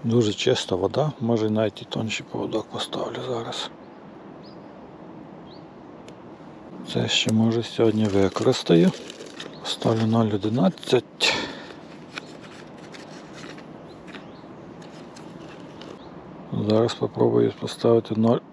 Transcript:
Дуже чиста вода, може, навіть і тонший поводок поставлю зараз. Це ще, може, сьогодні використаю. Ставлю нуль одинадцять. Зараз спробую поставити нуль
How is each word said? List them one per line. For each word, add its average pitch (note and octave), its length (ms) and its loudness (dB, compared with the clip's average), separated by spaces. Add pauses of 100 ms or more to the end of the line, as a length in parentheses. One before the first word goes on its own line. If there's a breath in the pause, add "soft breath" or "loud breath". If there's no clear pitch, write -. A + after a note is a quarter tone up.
Дуже A2+ 300 4
чиста - 420 2
вода, G2 440 0
може, A2+ 300 2
навіть A2 320 0
і - 40 -14
тонший - 460 -6
поводок A2 340 -4
поставлю - 520 -6 (120)
зараз. A#2 400 -6 (3250)
Це A#2+ 140 0
ще, - 240 2
може, A2+ 320 4
сьогодні A2 420 4
використаю. G2 880 4 (720)
Ставлю A2+ 420 0
нуль A2 280 4
одинадцять. A2+ 1000 2 (4000 loud breath)
Зараз A2+ 220 6
спробую A#2 680 4
поставити A#2 560 2
нуль A2+ 240 4 (140)